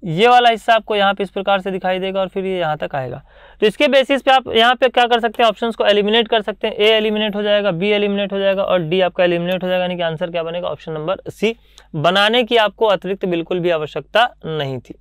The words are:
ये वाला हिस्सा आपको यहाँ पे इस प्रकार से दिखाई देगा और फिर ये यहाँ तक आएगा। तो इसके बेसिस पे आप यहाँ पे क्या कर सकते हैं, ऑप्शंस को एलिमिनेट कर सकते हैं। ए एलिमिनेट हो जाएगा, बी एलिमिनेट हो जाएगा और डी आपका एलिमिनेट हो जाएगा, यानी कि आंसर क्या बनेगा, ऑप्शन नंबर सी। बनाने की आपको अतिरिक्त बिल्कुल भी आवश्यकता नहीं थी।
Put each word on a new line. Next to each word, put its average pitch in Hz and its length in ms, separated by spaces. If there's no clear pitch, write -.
ये 180 260
वाला 247 200
हिस्सा 226 260
आपको 220 220
यहाँ 196 180
पे 202 80
इस 190 80
प्रकार 196 300
से 196 100
दिखाई 185 280
देगा 190 220
और 190 80
फिर 190 160
ये 190 140
यहाँ 156 180
तक 175 180
आएगा। 131 280
तो 214 60
इसके 285 220
बेसिस 269 340
पे - 80
आप 262 180
यहाँ 226 260
पे 247 140
क्या 240 180
कर 233 140
सकते 226 220
हैं, 226 60
ऑप्शंस 226 280
को 220 100
एलिमिनेट 208 420
कर 226 140
सकते 208 240
हैं। 214 80
ए 208 160
एलिमिनेट 214 460
हो 208 60
जाएगा, 208 280
बी 196 180
एलिमिनेट 202 440
हो 196 60
जाएगा 196 240
और 185 200
डी 165 180
आपका 180 240
एलिमिनेट 175 380
हो 185 60
जाएगा, 180 140
यानी 180 140
कि 175 60
आंसर 165 280
क्या 170 120
बनेगा, 170 260
ऑप्शन 156 240
नंबर 156 380
सी। 226 240
बनाने 202 480
की 233 120
आपको 214 300
अतिरिक्त 190 380
बिल्कुल 175 360
भी 175 100
आवश्यकता 160 580
नहीं 143 320
थी। - 220